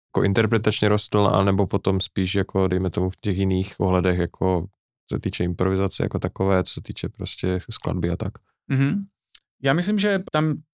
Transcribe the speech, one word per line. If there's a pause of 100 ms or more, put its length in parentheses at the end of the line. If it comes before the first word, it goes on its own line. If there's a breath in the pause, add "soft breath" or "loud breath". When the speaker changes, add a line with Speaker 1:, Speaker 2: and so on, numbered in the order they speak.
(160)
Speaker 1:
jako
interpretačně
rostl,
anebo
potom
spíš
jako,
dejme
tomu,
v
těch
jiných
ohledech,
jako (440)
co
se
týče
improvizace
jako
takové,
co
se
týče
prostě (100)
skladby
a
tak? (360)
Speaker 2:
Mhm. (580)
Já
myslím,
že (140)
tam (200)